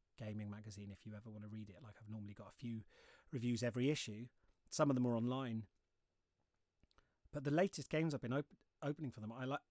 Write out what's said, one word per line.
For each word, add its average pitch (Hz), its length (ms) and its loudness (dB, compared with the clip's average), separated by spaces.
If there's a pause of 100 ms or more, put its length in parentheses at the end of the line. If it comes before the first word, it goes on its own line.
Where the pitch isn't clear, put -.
(200)
Gaming 107 320 -4
magazine 104 400 -8
if - 120 -14
you 107 120 -10
ever 110 160 -12
wanna 107 160 -10
read 107 220 -8
it. 92 120 -16
Like, 110 180 -16
I've 107 120 -12
normally 104 240 -6
got 101 140 -12
a - 100 -18
few 113 220 -2 (500)
reviews 120 320 2
every 123 260 4
issue. 117 380 -2 (420)
Some 147 220 6
of 131 40 6
them 123 120 4
are 120 80 4
online. 120 480 0 (1700)
But 143 120 -2
the 143 80 2
latest 160 380 4
games 160 240 4
I've 127 80 -2
been 120 120 0
op-, 143 120 2 (380)
opening 147 260 -2
for 113 100 -10
them, 107 120 -6
I, 127 140 -6
like, 139 240 -2